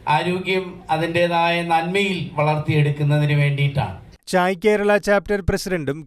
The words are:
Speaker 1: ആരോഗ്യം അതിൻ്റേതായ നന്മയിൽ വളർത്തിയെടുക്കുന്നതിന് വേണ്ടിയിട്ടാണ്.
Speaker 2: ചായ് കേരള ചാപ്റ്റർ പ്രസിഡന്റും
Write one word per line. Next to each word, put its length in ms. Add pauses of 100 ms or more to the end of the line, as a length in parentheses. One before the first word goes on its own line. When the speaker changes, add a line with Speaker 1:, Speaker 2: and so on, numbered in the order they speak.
Speaker 1:
ആരോഗ്യം 560 (260)
അതിൻ്റേതായ 720
നന്മയിൽ 560 (160)
വളർത്തിയെടുക്കുന്നതിന് 1080
വേണ്ടിയിട്ടാണ്. 580 (280)
Speaker 2:
ചായ് 360
കേരള 340
ചാപ്റ്റർ 440
പ്രസിഡന്റും 640